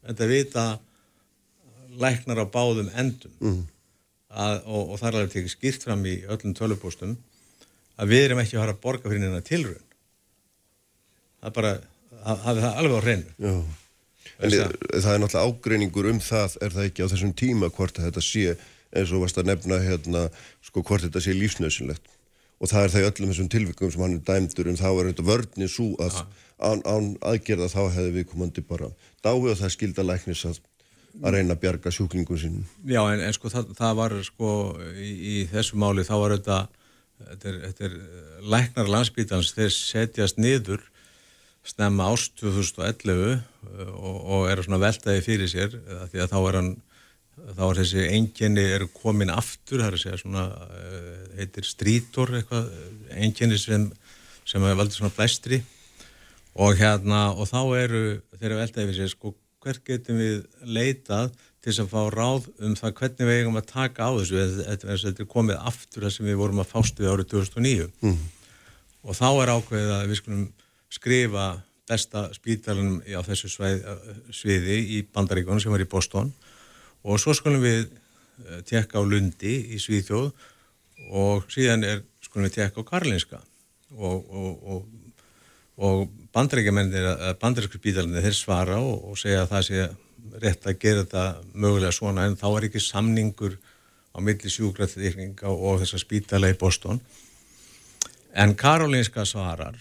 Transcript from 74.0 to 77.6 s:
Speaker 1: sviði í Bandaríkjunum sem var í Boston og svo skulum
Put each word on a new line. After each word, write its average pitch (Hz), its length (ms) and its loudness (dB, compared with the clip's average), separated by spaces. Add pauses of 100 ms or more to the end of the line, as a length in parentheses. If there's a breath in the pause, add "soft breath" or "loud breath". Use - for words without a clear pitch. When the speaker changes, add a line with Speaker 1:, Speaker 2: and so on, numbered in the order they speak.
Speaker 1:
sviði 98 480 0 (100)
í 107 160 -2
Bandaríkjunum 95 580 0
sem 107 140 0
var 95 80 2
í 92 80 -4
Boston 98 400 0 (720 loud breath)
og 104 160 2
svo 151 140 4
skulum 143 260 2